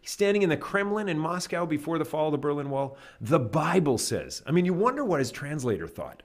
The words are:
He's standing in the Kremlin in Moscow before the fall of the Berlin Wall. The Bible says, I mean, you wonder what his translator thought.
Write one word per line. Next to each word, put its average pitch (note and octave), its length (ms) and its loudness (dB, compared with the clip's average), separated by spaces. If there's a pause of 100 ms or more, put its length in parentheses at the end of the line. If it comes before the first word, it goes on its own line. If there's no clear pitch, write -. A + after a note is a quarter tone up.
He's - 100 -16
standing G3+ 320 2
in F#3+ 60 4
the D#3 80 4
Kremlin G3+ 520 -2
in E3 100 0
Moscow E3+ 460 -2
before D#3+ 340 -2
the D#3 60 0
fall D3+ 220 -2
of D#3 60 2
the D3 60 0
Berlin D3 320 -2
Wall. C3+ 260 -4 (240)
The C3+ 180 2
Bible D3 600 2
says, - 480 -4
I - 40 -10
mean, F3 140 6
you F3+ 100 2
wonder B3+ 300 2
what F3 160 2
his B2 100 0
translator B2+ 560 -2
thought. C#2 380 -10